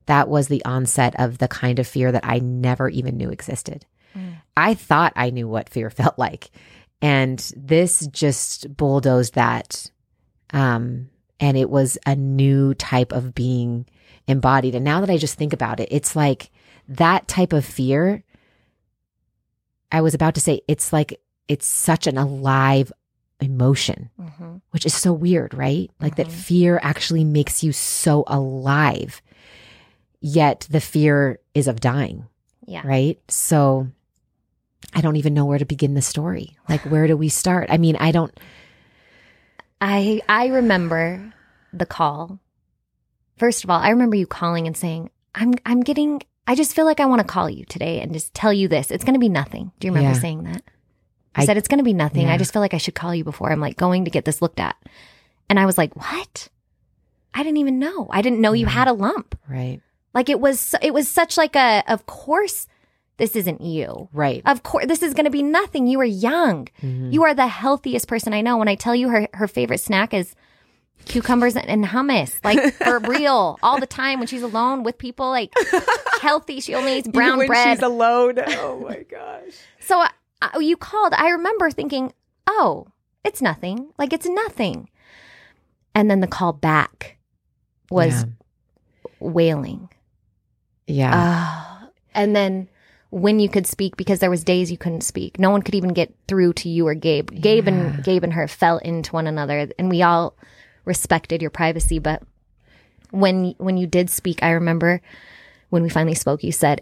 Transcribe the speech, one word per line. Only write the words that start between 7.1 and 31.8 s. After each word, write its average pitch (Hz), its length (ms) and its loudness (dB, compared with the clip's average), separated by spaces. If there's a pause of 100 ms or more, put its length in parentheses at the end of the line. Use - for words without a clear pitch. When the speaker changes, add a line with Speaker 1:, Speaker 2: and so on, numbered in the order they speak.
Speaker 1:
this 156 520 0
just - 720 -4
bulldozed 135 580 2
that. 120 560 -2 (600)
Um, 127 580 -2 (300)
and 139 180 2
it 131 120 2
was 135 360 2
a 139 100 2
new 139 580 2
type 127 380 -2
of 123 240 -6
being 123 500 -2 (420)
embodied. 131 480 2
And 123 100 -2
now 151 160 2
that 196 80 0
I 180 80 4
just 147 200 -4
think 147 160 -4
about 113 260 -4
it, 113 120 -6
it's - 240 -2
like 147 340 0 (380)
that 170 400 2
type 180 260 0
of 147 120 2
fear, 156 580 0 (1700)
I 160 100 2
was 160 120 2
about 156 220 2
to - 60 -2
say, 151 260 0
it's - 240 -2
like, - 280 -2 (280)
it's - 200 -2
such - 400 0
an 135 100 -2
alive 135 760 2 (480)
emotion, 131 720 0 (100)
Speaker 2:
Mm-hmm. 170 360 -18 (160)
Speaker 1:
which - 140 -4
is 151 80 0
so 175 200 2
weird, 170 400 0
right? 139 360 -2 (120)
Like 151 160 -4
that - 100 0
Speaker 2:
Mm-hmm. 165 120 -14
Speaker 1:
fear 175 440 4
actually 160 400 0
makes 151 400 0
you 156 80 2
so - 560 0
alive, 135 920 -2 (1000)
yet 147 500 0
the 151 120 2
fear 143 580 2 (160)
is 139 140 2
of 113 100 -2
dying. 123 460 -2 (420)